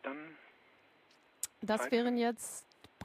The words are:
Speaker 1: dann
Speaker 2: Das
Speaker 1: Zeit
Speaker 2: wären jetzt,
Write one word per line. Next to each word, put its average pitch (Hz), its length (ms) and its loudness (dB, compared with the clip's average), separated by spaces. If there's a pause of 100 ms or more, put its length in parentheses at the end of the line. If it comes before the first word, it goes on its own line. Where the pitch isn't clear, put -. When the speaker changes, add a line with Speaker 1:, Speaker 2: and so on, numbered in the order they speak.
Speaker 1:
dann 151 320 -10 (1200)
Speaker 2:
Das 214 220 0
Speaker 1:
Zeit 262 100 -2
Speaker 2:
wären 240 240 4
jetzt, 233 500 0 (380)